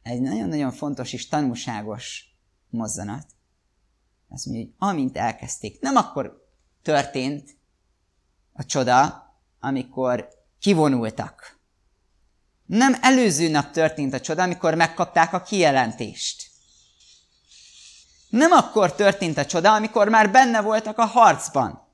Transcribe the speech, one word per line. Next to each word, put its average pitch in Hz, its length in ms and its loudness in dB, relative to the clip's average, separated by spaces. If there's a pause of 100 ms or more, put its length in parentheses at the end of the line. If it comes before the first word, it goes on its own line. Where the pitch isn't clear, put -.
Egy 123 200 -8
nagyon-nagyon 151 500 -4
fontos 139 420 -10
és - 140 -12
tanulságos 117 1080 -8 (340)
mozzanat. 113 580 -8 (1000)
Azt - 160 -16
mondja, 113 180 -10
hogy - 260 -6
amint 147 280 -4
elkezdték. - 640 -8
Nem 269 160 -4
akkor - 520 -4 (340)
történt 143 760 -4 (960)
a - 120 -12
csoda, 131 640 0 (300)
amikor 127 680 -4 (320)
kivonultak. 135 1000 -2 (1040)
Nem 240 360 2
előző 220 480 4
nap 147 220 -2
történt 156 420 0
a 131 60 -6
csoda, 165 240 -4
amikor 175 320 0
megkapták 170 580 0
a 180 80 -4
kijelentést. 131 1080 -2 (1800)
Nem 294 220 4
akkor 214 440 4
történt 196 420 0
a 147 80 -2
csoda, 185 280 2
amikor 214 360 2
már 220 220 4
benne 240 300 4
voltak 214 360 -2
a 226 80 4
harcban. 170 880 2